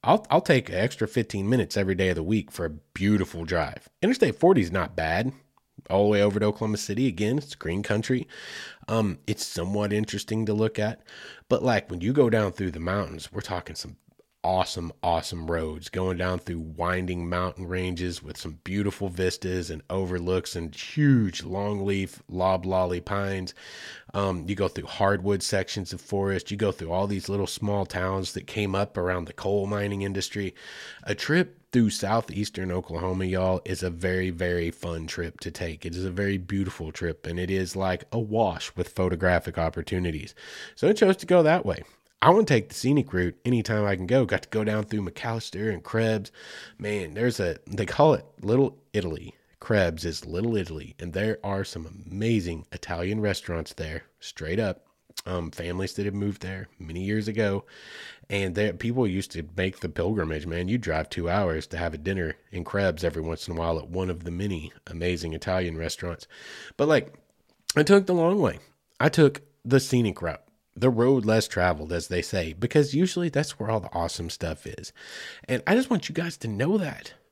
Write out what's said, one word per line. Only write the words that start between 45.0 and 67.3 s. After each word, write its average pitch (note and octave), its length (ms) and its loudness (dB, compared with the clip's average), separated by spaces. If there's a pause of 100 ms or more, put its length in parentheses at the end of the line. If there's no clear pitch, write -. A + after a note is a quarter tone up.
McAllister A2 720 -4
and E2+ 100 -8
Krebs. A2 480 0 (460)
Man, G2 380 -4
there's A#2 240 0
a, F2 260 0
they G2+ 220 -4
call D3+ 260 6
it - 120 -2 (160)
Little B2 360 2 (160)
Italy. E2+ 400 -4 (260)
Krebs E2+ 460 2
is E2 220 -6
Little G#2+ 280 -2
Italy, D#2+ 440 -4
and F2 140 -8
there G#2+ 300 0
are G2 200 -2
some E2 420 -10
amazing F2+ 680 0
Italian F2+ 480 -4
restaurants F#2 540 -2
there, D#2+ 300 -8 (160)
straight E2 400 -4
up. G2+ 260 -4 (400)
Um, E2+ 260 -4
families F2+ 420 -6
that G2+ 120 -4
have G2+ 100 -4
moved G2+ 260 -4
there F#2+ 260 -8 (120)
many E2 220 -8
years G#2 280 -2
ago, G2+ 340 0 (640)
and G2 260 0
there, G#2 180 2
people A#2+ 340 0
used F#2+ 240 -2
to D#2+ 240 -8
make F#2+ 240 -2
the F2+ 80 -6
pilgrimage, E2 580 -2
man. E2+ 220 -4
You A#2 100 0
drive D#2+ 320 -2
two F2 200 -4
hours F2 380 0
to D#2+ 100 -8
have E2 160 -2
a D#2 60 -10
dinner F2 340 -2 (180)
in F2 140 -6
Krebs F#2 400 0
every D#2+ 160 0
once D#2+ 260 -6
in E2+ 80 -6
a D#2+ 40 -2
while E2 200 0
at C#2+ 80 -10
one F2+ 220 -2
of F2 160 -6
the F2 60 -6
many F2 420 -4 (140)
amazing E2+ 440 -2
Italian F2 460 -2
restaurants. E2 500 -6 (480)
But, C#3+ 140 2
like, D3 240 4 (600)